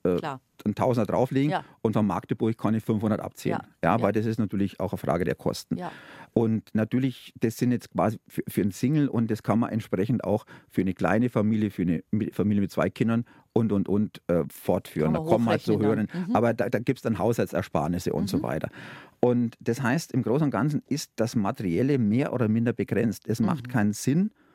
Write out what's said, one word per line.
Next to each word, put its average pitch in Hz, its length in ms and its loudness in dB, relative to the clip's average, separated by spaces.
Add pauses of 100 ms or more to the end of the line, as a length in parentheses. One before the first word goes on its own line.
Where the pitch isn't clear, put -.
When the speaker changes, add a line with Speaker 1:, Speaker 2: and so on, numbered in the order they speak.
Speaker 1:
äh, 90 140 4
Speaker 2:
Klar. 135 240 -4 (240)
Speaker 1:
einen 104 100 2
Tausender 120 320 2
drauflegen 131 460 2
Speaker 2:
Ja. 185 120 -2 (180)
Speaker 1:
und 110 100 2
von 107 120 4
Magdeburg 104 540 0
kann 110 160 0
ich 110 80 -2
fünfhundert 107 380 0
abziehen. - 320 -6
Speaker 2:
Ja. - 120 -4 (200)
Speaker 1:
Ja, 87 120 4
Speaker 2:
Ja. 113 60 -2
Speaker 1:
weil 101 100 4
das 107 140 0
ist 113 120 -2
natürlich 101 420 -2
auch 92 100 -4
eine - 80 -4
Frage 87 260 0
der - 120 -2
Kosten. - 400 -4
Speaker 2:
Ja. 180 160 -8 (400)
Speaker 1:
Und 110 420 0
natürlich, 123 640 -2
das 113 200 0
sind 135 120 2
jetzt 120 220 -4
quasi 101 340 0
für, - 220 -6
für - 140 0
einen 98 100 0
Single 147 340 2
und 113 240 -2
das 107 140 -4
kann 117 160 2
man 120 100 0
entsprechend 107 540 -2
auch 104 220 0 (220)
für - 120 -2
eine 95 140 0
kleine 104 360 2
Familie, 107 400 0
für 95 120 -4
eine 85 280 0
Mi-, - 220 -2
Familie 101 300 2
mit 92 100 -2
zwei 82 180 0
Kindern 117 340 0 (280)
und, 113 180 2
und, 98 180 0
und, 101 380 -2
äh, 87 160 2 (100)
fortführen. 80 600 -2
Speaker 2:
Kann - 100 -2
man - 20 -8
Speaker 1:
Da 156 60 -4
kommen 117 140 4
wir 226 160 2
zu - 140 0
Speaker 2:
hochrechnen 104 120 2
Speaker 1:
hören. 107 260 0
Speaker 2:
dann. 170 160 -6
Mhm. 233 60 0
Speaker 1:
Aber 113 200 2
da, - 140 -2
da - 120 -2
gibt's 123 220 -2
dann 110 160 -2
Haushaltsersparnisse 90 920 -2
und - 160 -2
so - 100 -2
Speaker 2:
Mhm. - 40 -2
Speaker 1:
weiter. - 260 -4 (520)
Und 120 400 2
das 120 200 -2
heißt, 135 300 -2
im 131 140 -2
Großen 143 220 2
und 131 40 0
Ganzen 147 380 0
ist - 260 -6
das 110 220 -2
Materielle 110 600 0
mehr 117 340 0
oder 120 160 0
minder 117 240 2
begrenzt. 104 560 -2
Es 107 100 0
macht 120 300 -2
Speaker 2:
Mhm. - 20 -12
Speaker 1:
keinen 104 220 2
Sinn, 160 400 0 (220)